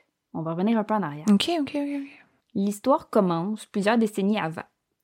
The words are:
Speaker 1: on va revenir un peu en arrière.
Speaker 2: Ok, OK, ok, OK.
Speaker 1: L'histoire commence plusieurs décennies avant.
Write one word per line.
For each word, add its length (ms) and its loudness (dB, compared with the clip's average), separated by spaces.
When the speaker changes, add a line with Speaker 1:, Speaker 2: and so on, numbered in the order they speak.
Speaker 1:
on 80 -6
va 80 -4
revenir 260 0
un 60 2
peu 100 -2
en 80 0
arrière. 300 -6
Speaker 2:
Ok, 180 4
OK, 140 -4
ok, 20 -2
OK. 320 -4
Speaker 1:
L'histoire 560 0
commence 560 0
plusieurs 320 0
décennies 420 0
avant. 240 -6